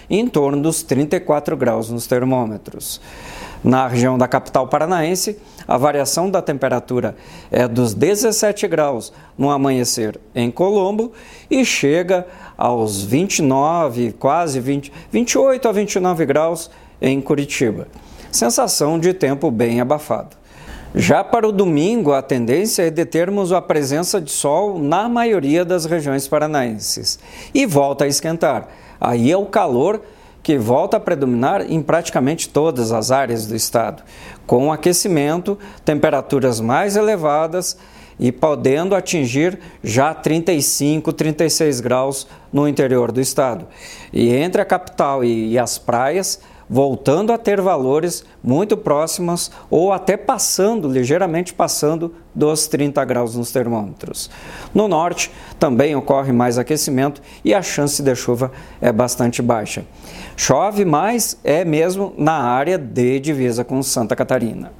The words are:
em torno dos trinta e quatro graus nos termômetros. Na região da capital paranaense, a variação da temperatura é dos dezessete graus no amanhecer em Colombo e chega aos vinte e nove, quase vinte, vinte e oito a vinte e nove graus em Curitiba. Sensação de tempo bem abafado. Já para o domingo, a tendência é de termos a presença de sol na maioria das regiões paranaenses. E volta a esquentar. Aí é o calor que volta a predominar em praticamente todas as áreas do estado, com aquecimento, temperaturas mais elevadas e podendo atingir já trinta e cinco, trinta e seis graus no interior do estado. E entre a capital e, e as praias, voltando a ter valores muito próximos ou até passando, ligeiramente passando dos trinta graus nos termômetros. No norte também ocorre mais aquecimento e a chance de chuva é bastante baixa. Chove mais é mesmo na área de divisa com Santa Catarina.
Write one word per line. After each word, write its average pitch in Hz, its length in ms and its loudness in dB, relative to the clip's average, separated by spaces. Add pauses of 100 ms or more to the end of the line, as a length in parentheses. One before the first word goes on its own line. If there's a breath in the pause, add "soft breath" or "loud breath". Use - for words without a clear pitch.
em 220 180 0
torno 143 360 0
dos 160 200 -2
trinta 147 340 0
e 175 40 -4
quatro 151 340 -2
graus 113 360 -2
nos 117 160 -6
termômetros. 123 920 -2 (640 loud breath)
Na 131 240 4
região 123 320 2
da 123 80 4
capital 131 400 0
paranaense, 170 720 0 (300 loud breath)
a 127 100 2
variação 143 500 0
da 185 140 0
temperatura 127 720 -2 (340 loud breath)
é 123 200 2
dos 117 260 0
dezessete 208 720 0
graus 147 460 -2 (260 loud breath)
no 139 140 2
amanhecer 127 640 0 (160)
em 120 160 0
Colombo 202 600 0 (360 loud breath)
e 262 160 2
chega 175 600 2 (320 loud breath)
aos 110 460 0
vinte 147 340 0
e 175 40 2
nove, 135 760 0
quase 147 400 0
vinte, 139 340 -4 (200 loud breath)
vinte 240 220 0
e 262 40 4
oito 262 300 2
a 214 40 2
vinte 202 220 0
e 196 60 0
nove 175 260 0
graus 156 460 0 (280 loud breath)
em 135 200 2
Curitiba. 139 640 -2 (460 loud breath)
Sensação 180 680 0
de 180 160 2
tempo 139 340 0
bem 117 320 2
abafado. 131 560 -2 (560 loud breath)
Já 170 300 4
para 220 260 2
o 214 40 0
domingo, 185 600 2
a 135 80 2
tendência 139 600 0
é 165 80 2
de 160 160 -2
termos 180 460 0
a 175 100 2
presença 160 580 0
de 151 100 -8
sol 180 480 -2
na 165 300 0
maioria 185 560 0
das 175 220 -2
regiões 143 400 -2
paranaenses. 139 920 -2 (360 loud breath)
E 269 100 4
volta 143 400 2
a 139 40 2
esquentar. 156 600 -2 (320 loud breath)
Aí 120 300 2
é 175 60 4
o 202 100 -2
calor 190 560 0 (400 loud breath)
que 151 160 2
volta 139 400 2
a - 20 -2
predominar 139 680 0
em 160 100 0
praticamente 156 680 -2
todas 139 420 0
as 113 220 -2
áreas 120 340 0
do 104 80 -6
estado, 113 480 -2 (420 loud breath)
com 135 280 2
aquecimento, 175 840 0 (280 loud breath)
temperaturas 139 760 2
mais 165 360 0
elevadas 170 800 0 (400 loud breath)
e 123 140 2
podendo 147 640 2
atingir 170 640 0 (240 loud breath)
já 135 280 2
trinta 165 400 0
e 151 80 2
cinco, 151 520 0
trinta 156 320 0
e 156 40 2
seis 143 320 0
graus 131 460 -2 (260 loud breath)
no 143 160 2
interior 127 440 2
do 120 80 0
estado. 131 460 -2 (460 loud breath)
E 117 220 4
entre 180 260 0
a 196 40 0
capital 143 580 0
e, 113 300 0
e 120 80 2
as 113 180 -4
praias, 139 640 -2 (300 loud breath)
voltando 139 640 2
a 226 40 0
ter 202 220 0
valores 165 640 0 (180 loud breath)
muito 196 360 2
próximos 160 720 -2 (180 loud breath)
ou 175 240 4
até 190 240 0
passando, 208 720 0
ligeiramente 160 640 0
passando 165 640 -2 (200 loud breath)
dos 151 320 2
trinta 143 380 0
graus 120 300 -2
nos 120 180 -4
termômetros. 113 800 -4 (420 loud breath)
No 208 160 2
norte 165 420 0 (280 loud breath)
também 147 360 2
ocorre 135 380 0
mais 120 240 2
aquecimento 143 640 -2 (240 loud breath)
e - 80 2
a 202 80 4
chance 143 420 -2
de 135 120 2
chuva 123 360 -2 (300 loud breath)
é 120 100 4
bastante 120 520 0
baixa. 113 420 -2 (500 loud breath)
Chove 196 520 2
mais 190 580 0
é 151 180 2
mesmo 180 540 0
na 156 180 0
área 143 440 0
de 123 420 0
divisa 131 440 -2
com 131 180 -2
Santa 120 340 -2
Catarina. 113 640 -4